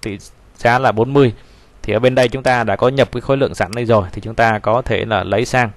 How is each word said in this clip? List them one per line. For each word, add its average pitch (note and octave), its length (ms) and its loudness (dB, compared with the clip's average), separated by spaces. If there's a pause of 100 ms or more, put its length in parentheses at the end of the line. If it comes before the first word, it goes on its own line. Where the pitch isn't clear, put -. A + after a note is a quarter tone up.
tỷ G#2 160 -8 (400)
giá B2 220 2
là B2+ 120 2
bốn A#2 220 0
mươi. C3+ 200 4 (480)
Thì G#2+ 120 -4
ở A2 60 2
bên B2+ 160 2
đây B2+ 120 2
chúng C3 160 -6
ta B2 200 0
đã G2+ 120 0
có A#2+ 140 2
nhập C3+ 220 0
cái B2 100 -8
khối C3+ 160 -2
lượng C3+ 180 -2
sẵn F#2 200 -4
đây A#2+ 100 -4
rồi G#2+ 260 2
thì G2 100 -10
chúng A2 140 -10
ta A2+ 240 2
có A2+ 220 0
thể G#2+ 240 -2
là G#2+ 180 -2
lấy G2+ 220 0
sang B2 320 0